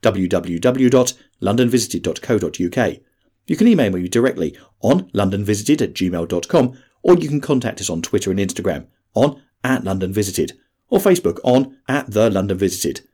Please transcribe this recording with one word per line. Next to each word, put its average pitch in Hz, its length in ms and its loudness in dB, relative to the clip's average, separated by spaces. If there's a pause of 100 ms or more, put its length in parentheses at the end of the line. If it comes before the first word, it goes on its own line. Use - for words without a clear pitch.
w 95 260 0
w 85 300 -2
w 127 320 2
dot 127 240 4 (260)
london 120 300 0
visited 120 320 0
dot - 220 -6
co 113 160 0
dot 80 200 -6
u 87 120 -2
k. 104 320 -2 (420)
You 165 100 -2
can 214 120 4
email 147 240 4
me 90 160 -4
directly 117 500 0 (240)
on 175 320 0
london 101 320 0
visited 107 380 0
at - 100 -4
gmail 87 340 -4
dot 87 200 -4
com, 131 280 2 (280)
or 180 100 6
you 160 160 0
can 147 100 -2
contact 123 420 -2
us 92 100 -6
on 85 100 -4
Twitter 98 300 -2
and 95 80 0
Instagram 90 480 -4 (260)
on 147 300 0 (200)
at 131 200 -2
London 95 280 -4
Visited, 95 420 -2 (360)
or 220 100 2
Facebook 175 440 2
on 131 340 2 (100)
at 139 220 -4
The 107 220 2
London 95 260 -2
Visited. - 440 -2 (120)